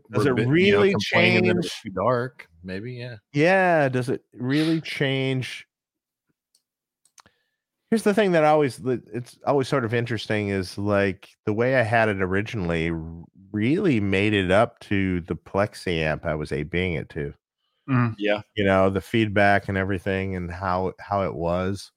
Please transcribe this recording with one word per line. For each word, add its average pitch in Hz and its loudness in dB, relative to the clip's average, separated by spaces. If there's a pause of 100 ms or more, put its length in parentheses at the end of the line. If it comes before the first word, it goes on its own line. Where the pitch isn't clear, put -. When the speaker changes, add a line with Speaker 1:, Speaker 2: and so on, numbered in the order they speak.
(120)
Speaker 1:
Does 120 -2
Speaker 2:
were 139 4
Speaker 1:
it 123 0
Speaker 2:
bit-, 120 0 (100)
you 196 4
know, 202 4
Speaker 1:
really 196 4
Speaker 2:
complaining 180 2
that 180 2
it 170 -2
was - -8
Speaker 1:
change - -14
Speaker 2:
too 113 -10
dark, 120 -2 (160)
maybe, 101 -10
yeah. 120 -14 (160)
Speaker 1:
Yeah, 170 4
does 127 -2
it - -4 (100)
really 151 0
change 135 -4 (2250)
Here's 220 0
the 208 2
thing 202 2
that 160 4
always, 151 4
that 120 -2 (100)
it's 123 -10
always 135 2
sort 131 0
of 107 -2
interesting 110 -2
is, 98 -4
like, 101 0 (160)
the 107 -2
way 123 0
I 123 4
had 110 2
it 98 -2
originally, 90 -2
r-, 82 -8 (300)
really 135 2
made 101 2
it 95 2
up 113 4
to 95 0
the 82 -6
Plexi 95 -4
amp 78 -2
I 80 -2
was 76 -6
A 76 -4
Bing 87 -4
it - -8
to. 73 -8 (560)
Speaker 3:
Mm. 120 0
Speaker 2:
Yeah. 104 0 (140)
Speaker 1:
You 104 0
know, 95 4
the 95 -2
feedback 101 2
and 98 -2
everything 95 -4
and 90 -8
how, 92 -4
how 101 -4
it 64 -4
was. 90 -4